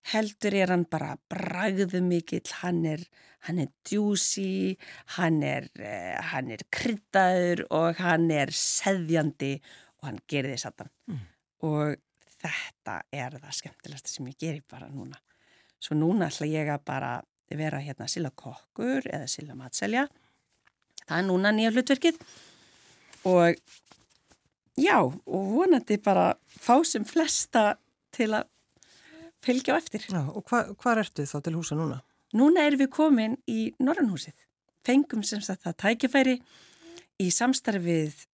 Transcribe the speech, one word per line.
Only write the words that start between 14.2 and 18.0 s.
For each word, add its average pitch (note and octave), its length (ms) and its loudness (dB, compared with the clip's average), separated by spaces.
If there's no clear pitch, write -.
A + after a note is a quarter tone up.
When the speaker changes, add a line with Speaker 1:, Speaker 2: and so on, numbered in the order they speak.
Speaker 1:
ég C3+ 120 -14
geri D#3 240 -8
bara - 280 -20
núna. C3+ 300 -14
Svo - 140 -4
núna E3 320 2
ætla D3+ 220 -4
ég D#3 200 -2
að D3 160 -4
bara C3+ 340 -6
vera D3+ 280 -4
hérna C#3 300 -10